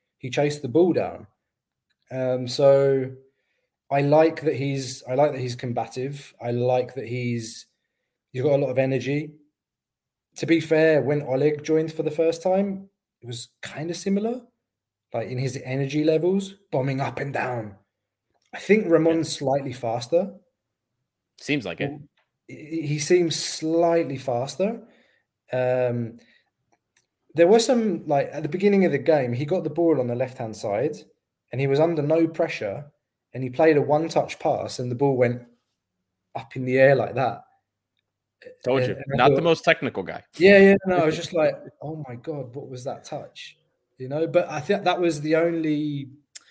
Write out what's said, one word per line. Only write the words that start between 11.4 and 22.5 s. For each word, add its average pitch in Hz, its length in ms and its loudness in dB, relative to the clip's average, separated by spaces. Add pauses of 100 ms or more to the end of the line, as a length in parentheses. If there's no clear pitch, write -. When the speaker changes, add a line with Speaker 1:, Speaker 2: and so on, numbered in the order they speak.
Speaker 1:
joined 160 280 0
for 156 120 -6
the 151 80 -2
first 165 300 0
time, 190 480 -2 (320)
it - 60 -20
was 120 220 -12 (140)
kinda 165 300 -10
similar, 208 480 -2 (720)
like, 113 160 -6
in 127 100 -6
his 127 240 -4
energy 139 400 -2
levels, 175 500 0 (180)
bombing 131 300 -2
up 127 180 -6
and 139 140 -6
down. 110 420 -6 (760)
I - 60 -12
think 208 280 2
Ramon's 165 460 4
Speaker 2:
Yeah. - 60 -8
Speaker 1:
slightly 135 340 -2
faster. 123 640 -2 (1040)
Speaker 2:
Seems 143 260 -4
like 85 160 -8
it. - 100 -4 (560)
Speaker 1:
He, 156 400 -10